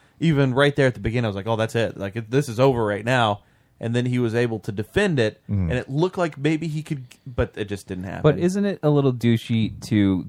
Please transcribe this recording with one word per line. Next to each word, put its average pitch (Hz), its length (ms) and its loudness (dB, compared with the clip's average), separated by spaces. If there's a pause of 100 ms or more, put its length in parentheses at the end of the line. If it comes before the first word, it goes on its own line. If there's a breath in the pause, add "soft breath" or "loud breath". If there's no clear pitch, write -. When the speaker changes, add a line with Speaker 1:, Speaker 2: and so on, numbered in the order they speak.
(200)
Speaker 1:
even 139 340 4
right 143 220 4
there 143 100 4
at 123 80 2
the 107 60 -16
beginning, 113 260 -2
I 110 40 0
was 98 60 -4
like, 98 120 -8
"Oh, 113 80 0
that's 110 200 -2
it. 113 220 -2
Like, 95 180 -8
it, 113 140 -10
this 143 180 0
is 110 120 -4
over 123 260 4
right 104 180 -2
now." 117 380 0 (380)
And 117 160 -4
then 123 100 0
he 123 140 0
was 117 160 0
able 117 240 -2
to - 120 -10
defend 151 480 0
it, 110 300 0
Speaker 2:
Mm-hmm. 98 220 0
Speaker 1:
and 123 80 -2
it - 100 -10
looked 160 300 0
like 170 180 -2
maybe 156 300 -2
he 156 160 -6
could, 139 220 -8 (200)
but 123 300 -4
it 107 100 -4
just 98 220 -8
didn't 92 160 -8
happen. 90 180 -10
Speaker 3:
But 151 160 4
isn't 190 280 0
it 196 180 -4
a 151 80 2
little 139 220 4
douchey 113 760 0
to 98 400 2